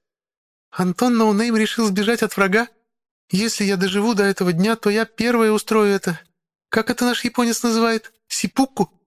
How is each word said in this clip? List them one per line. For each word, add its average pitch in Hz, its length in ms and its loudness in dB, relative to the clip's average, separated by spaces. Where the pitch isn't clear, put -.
«Антон 208 460 0
Ноунейм 220 400 2
решил 220 300 0
сбежать 208 360 0
от 214 140 -4
врага? 202 320 2
Если 214 340 -2
я 196 120 0
доживу 202 380 0
до 202 100 2
этого 190 280 0
дня, 196 240 0
то 214 140 -2
я 220 140 0
первая 226 480 0
устрою 214 360 2
это. 190 320 -2
Как 220 220 -2
это 247 140 -2
наш 240 200 -2
японец 233 380 0
называет? 226 500 0
Сиппуку?» - 640 -2